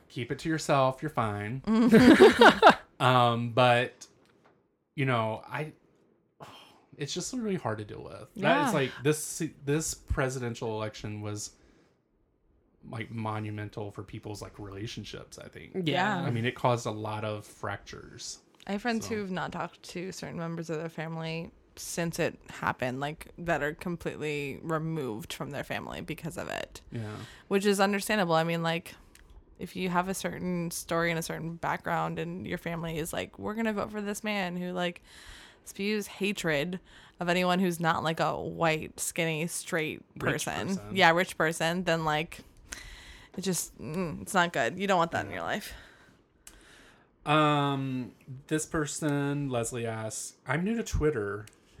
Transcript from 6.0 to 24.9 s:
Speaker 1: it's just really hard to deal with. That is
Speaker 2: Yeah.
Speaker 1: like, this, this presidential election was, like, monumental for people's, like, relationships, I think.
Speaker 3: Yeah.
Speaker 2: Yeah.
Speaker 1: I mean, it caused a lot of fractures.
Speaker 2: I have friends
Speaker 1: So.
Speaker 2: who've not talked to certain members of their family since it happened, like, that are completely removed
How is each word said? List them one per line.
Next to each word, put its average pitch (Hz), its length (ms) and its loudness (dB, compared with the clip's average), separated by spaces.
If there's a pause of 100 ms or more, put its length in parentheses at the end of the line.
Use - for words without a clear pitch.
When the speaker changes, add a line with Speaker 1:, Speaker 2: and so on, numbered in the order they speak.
Speaker 1:
it's 143 140 -6
just 180 200 -6
really 220 220 -2
hard 110 240 -2
to 104 60 -8
deal 104 180 -12
with. - 320 -14
That 269 320 4
is 220 60 4
Speaker 2:
Yeah. 151 60 4
Speaker 1:
like, 135 120 0 (120)
this, 151 380 0 (240)
this 151 300 0
presidential 127 800 -4
election 107 460 -6
was, 104 300 -8 (1400)
like, 113 220 -8
monumental 107 800 -6
for 101 120 -10
people's, 104 380 -12
like, - 180 -14
relationships, 98 800 -12
I - 80 -16
think. - 280 -18
Speaker 3:
Yeah. 185 440 0
Speaker 2:
Yeah. - 60 -2
Speaker 1:
I 127 60 0
mean, 117 140 0
it 127 100 0
caused 120 300 2
a 117 60 -2
lot 107 340 -6
of 104 200 -6
fractures. - 920 -10 (280)
Speaker 2:
I 196 60 -4
have 202 80 -4
friends 226 260 -2
Speaker 1:
So. 226 80 -4
Speaker 2:
who've 202 160 -6
not 160 200 -4
talked 170 380 -8
to 180 220 -8
certain 151 260 -10
members 165 320 -6
of 160 80 -4
their 165 120 -6
family 160 600 -8 (240)
since - 440 -4
it 147 180 0 (120)
happened, 127 500 -4
like, 147 380 -8
that 165 260 -2
are 147 100 -2
completely 147 880 -6
removed 160 720 -4